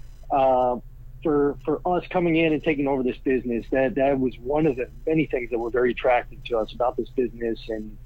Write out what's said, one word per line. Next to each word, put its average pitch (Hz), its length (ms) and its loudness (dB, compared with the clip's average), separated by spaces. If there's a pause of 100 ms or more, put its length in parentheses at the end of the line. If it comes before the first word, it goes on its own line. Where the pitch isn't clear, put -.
(300)
uh, 127 480 4 (460)
for, 143 320 4 (100)
for 156 200 0
us 175 240 2
coming 175 260 2
in 160 160 4
and 151 120 0
taking 147 240 0
over 135 160 2
this 123 140 0
business, 120 540 0
that, 131 240 2
that 139 240 2
was 131 200 -2
one 147 260 0
of 139 100 2
the 120 140 -6 (160)
many 160 220 2
things 123 240 -4
that 120 80 0
were 117 100 -4
very 123 220 2
attractive 123 540 0
to 120 120 -2
us 110 160 -2
about 120 240 -2
this 117 120 -4
business 117 500 -4 (100)
and, 107 260 -8 (100)